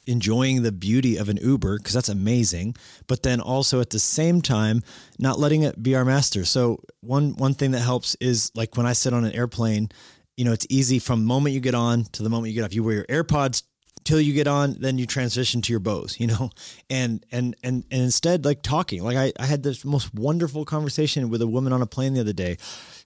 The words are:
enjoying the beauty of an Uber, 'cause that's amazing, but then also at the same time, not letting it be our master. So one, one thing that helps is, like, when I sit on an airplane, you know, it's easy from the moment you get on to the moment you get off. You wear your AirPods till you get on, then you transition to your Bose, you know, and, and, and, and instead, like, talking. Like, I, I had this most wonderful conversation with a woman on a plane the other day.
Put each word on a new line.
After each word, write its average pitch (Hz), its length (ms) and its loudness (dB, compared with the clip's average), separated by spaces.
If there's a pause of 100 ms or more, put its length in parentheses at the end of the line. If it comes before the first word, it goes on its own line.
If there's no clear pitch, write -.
enjoying 120 560 2
the 113 100 0
beauty 107 460 2
of 104 100 -2
an 104 80 0
Uber, 127 440 0
'cause - 120 -6
that's 127 160 0
amazing, 101 680 0 (320)
but - 160 -2
then 123 160 2
also 131 400 0
at 117 100 -2
the 110 80 -4
same 170 420 2
time, 110 420 2 (360)
not 135 200 0
letting 151 260 2
it 120 180 -4
be 131 120 2
our 127 100 4
master. 127 420 2
So 120 360 0 (180)
one, 139 360 0
one 135 180 2
thing 135 180 0
that 123 80 0
helps 123 400 -2
is, 123 340 0
like, 113 220 -4
when 120 100 2
I 123 80 2
sit 127 180 0
on 120 120 2
an 110 80 -2
airplane, 113 580 0 (460)
you 123 80 -2
know, 120 80 4
it's - 160 -2
easy 131 300 2
from 117 220 0
the 110 60 2
moment 139 280 2
you 135 60 -2
get 123 140 0
on 117 380 2
to - 100 -8
the 110 60 0
moment 113 240 -2
you 113 80 -2
get 113 40 0
off. 95 100 -4
You 113 100 0
wear 110 120 2
your 139 280 -2
AirPods 143 380 0 (420)
till 156 160 4
you 147 140 2
get 143 120 2
on, 143 320 2
then 131 200 -2
you 123 80 -2
transition 123 560 -2
to 120 100 -2
your 113 80 0
Bose, 98 400 -4
you 117 60 0
know, 113 240 -2 (400)
and, 127 420 -2
and, 123 320 -4
and, 127 260 -4
and 127 120 0
instead, 151 420 2
like, 147 180 0
talking. 143 400 -2
Like, 123 140 -2
I, 135 240 2
I 127 60 -2
had 143 160 0
this 135 200 -4
most 139 320 -2
wonderful 151 520 -2
conversation 147 640 -2
with 113 100 0
a 117 60 0
woman 131 260 0
on 127 80 2
a 120 60 0
plane 135 260 -2
the 131 80 2
other 107 140 0
day. 87 240 -2 (480)